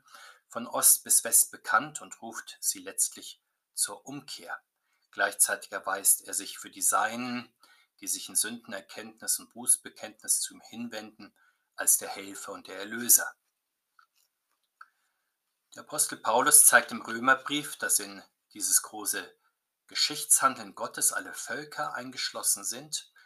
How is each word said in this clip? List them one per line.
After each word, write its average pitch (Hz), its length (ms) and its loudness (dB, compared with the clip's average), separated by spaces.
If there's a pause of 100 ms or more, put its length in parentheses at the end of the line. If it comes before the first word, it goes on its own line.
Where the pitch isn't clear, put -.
(480)
von 120 200 -8
Ost - 360 4
bis - 200 4
West - 280 2
bekannt 143 500 0
und - 200 -16
ruft - 380 -12
sie - 200 -4
letztlich - 640 -6 (320)
zur - 320 -4
Umkehr. - 560 -12 (480)
Gleichzeitig 101 600 0
erweist 98 560 0
er 92 80 -8
sich 95 240 -8
für 107 100 -12
die 95 120 -10
Seinen, 117 680 0 (480)
die 98 80 -10
sich - 220 -6
in 95 60 -8
Sündenerkenntnis 107 1040 -4
und - 140 -16
Bußbekenntnis - 880 -2
zu - 140 -8
ihm 90 60 -20
hinwenden, 110 720 -12 (420)
als - 220 4
der 98 120 -6
Helfer 98 420 -10
und 87 160 -14
der 92 120 -12
Erlöser. 117 560 2 (2500)
Der - 80 -16
Apostel - 340 -2
Paulus 127 480 6
zeigt - 260 8
im 113 100 -6
Römerbrief, 131 760 0
dass 101 220 0
in 98 240 -10 (300)
dieses 98 300 2
große 101 520 -6 (520)
Geschichtshandeln 120 880 2
Gottes - 360 0
alle 92 220 -8
Völker - 600 -8
eingeschlossen 120 720 -4
sind. 143 480 -8 (140)